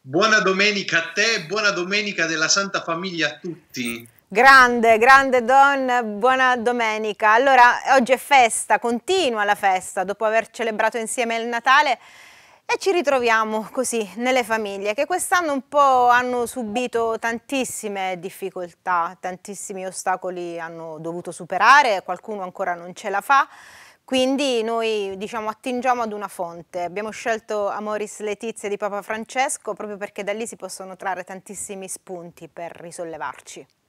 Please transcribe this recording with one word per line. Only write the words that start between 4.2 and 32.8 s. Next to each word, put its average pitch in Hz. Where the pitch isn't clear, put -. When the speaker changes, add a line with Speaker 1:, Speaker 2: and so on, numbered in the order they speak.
Speaker 2:
Grande, 240
grande 262
Don, 254
buona 254
domenica. 220
Allora, 247
oggi 247
è 254
festa, 240
continua 240
la 202
festa, 190
dopo 196
aver 220
celebrato 220
insieme 226
il 226
Natale, 262
e -
ci -
ritroviamo 226
così 233
nelle 247
famiglie 208
che 277
quest'anno 359
un 269
po' 262
hanno 247
subito 233
tantissime 214
difficoltà, 180
tantissimi 185
ostacoli 180
hanno 165
dovuto 170
superare, 208
qualcuno 196
ancora 180
non 175
ce -
la 196
fa. 277
Quindi 262
noi, 220
diciamo, 214
attingiamo 247
ad 214
una 208
fonte. 175
Abbiamo 190
scelto 214
Amoris 208
Laetitia 208
di 202
Papa 202
Francesco 226
proprio 208
perché 202
da 202
lì 220
si -
possono 190
trarre 185
tantissimi 190
spunti 170
per 170
risollevarci. 160